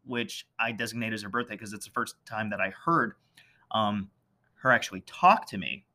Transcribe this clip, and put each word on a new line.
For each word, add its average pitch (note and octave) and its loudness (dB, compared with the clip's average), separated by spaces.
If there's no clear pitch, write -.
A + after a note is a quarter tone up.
which A#2+ -4
I A2+ 0
designate A2+ -4
as G#2+ -4
her G#2 -10
birthday A#2 -4
'cause G#2 -12
it's G#2+ -12
the - -20
first - -4
time A2 -4
that G2 -4
I F#2+ 2
heard, C#3+ 2
um, G#2 0
her - 2
actually G#2+ 2
talk - 4
to G#2 -8
me. C2 -8